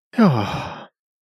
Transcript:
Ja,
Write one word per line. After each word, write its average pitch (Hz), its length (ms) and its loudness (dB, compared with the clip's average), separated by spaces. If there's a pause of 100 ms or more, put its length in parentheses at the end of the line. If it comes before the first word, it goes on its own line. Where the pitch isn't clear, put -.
(160)
Ja, - 760 0 (340)